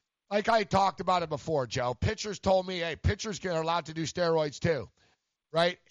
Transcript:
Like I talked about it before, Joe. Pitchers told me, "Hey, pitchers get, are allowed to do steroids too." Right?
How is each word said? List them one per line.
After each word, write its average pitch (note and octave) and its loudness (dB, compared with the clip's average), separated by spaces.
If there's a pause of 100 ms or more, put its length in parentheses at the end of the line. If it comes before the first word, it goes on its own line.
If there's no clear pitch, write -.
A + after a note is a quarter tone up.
(300)
Like G#3 0
I A3+ 4
talked F#3+ 2
about F3+ 2
it D#3+ -6
before, D3 -2
Joe. B2 -2
Pitchers G#3 -4
told F#3+ 4
me, F#3 -6
"Hey, E3 -4
pitchers G#3 -2
get, F3+ -4
are D#3+ 0
allowed E3 0
to D#3+ -12
do D#3+ -4
steroids D#3+ 0
too." D#3 -2 (640)
Right? E3+ 2 (120)